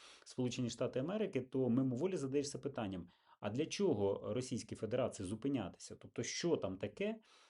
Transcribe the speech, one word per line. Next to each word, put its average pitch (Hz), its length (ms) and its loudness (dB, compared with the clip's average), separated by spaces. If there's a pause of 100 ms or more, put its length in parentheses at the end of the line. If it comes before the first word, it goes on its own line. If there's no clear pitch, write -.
(260)
Сполучені 123 440 0
Штати 123 300 -2
Америки, 180 420 0
то 131 280 2
мимоволі 135 480 4
задаєшся 139 420 0
питанням: 95 480 -4 (320)
а 104 100 -2
для 131 160 0
чого 107 680 2
Російській 120 420 -4
Федерації 107 520 0
зупинятися? 107 680 -2
Тобто, - 280 -6
що - 340 2
там 95 200 -2
таке, 151 380 -2 (340)